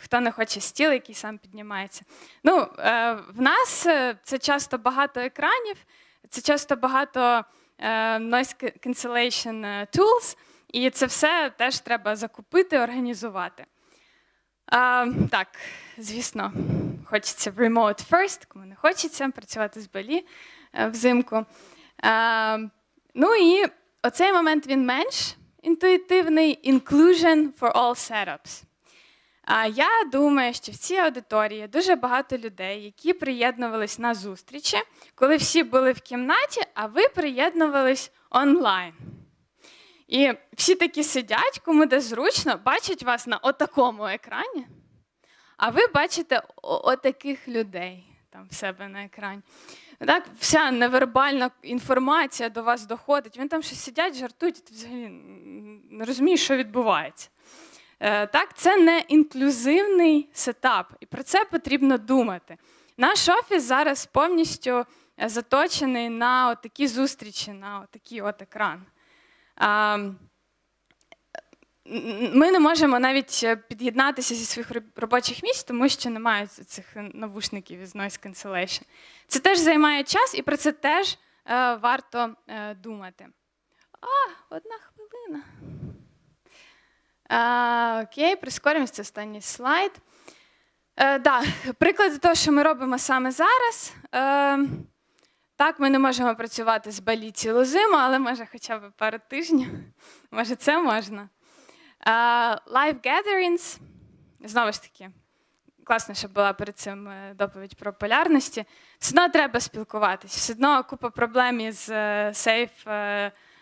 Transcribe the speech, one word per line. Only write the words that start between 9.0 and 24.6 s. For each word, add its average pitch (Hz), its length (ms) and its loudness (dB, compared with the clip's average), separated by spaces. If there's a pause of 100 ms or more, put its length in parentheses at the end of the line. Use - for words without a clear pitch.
е, 202 280 -8
tools, 440 440 2 (300)
і 247 220 -2
це 262 160 0
все 302 520 0
теж 254 220 -2
треба 214 360 -4
закупити, 294 640 0
організувати. 233 840 -6 (1000)
А, 247 420 2 (240)
так, 190 160 -2 (500)
звісно, 214 560 -8 (520)
хочеться - 460 -4
в 190 80 -12
remote 226 500 2
first, 370 380 2
кому 196 180 -20
не 196 100 -20
хочеться 311 540 -2
працювати 220 520 -8
з 196 80 -20
Балі, 233 360 -6 (480)
е, 220 140 -2
взимку. 233 580 0 (580)
А, 220 540 2 (560)
ну 359 220 4
і 370 300 4 (380)
оцей 359 300 2
момент, 311 340 2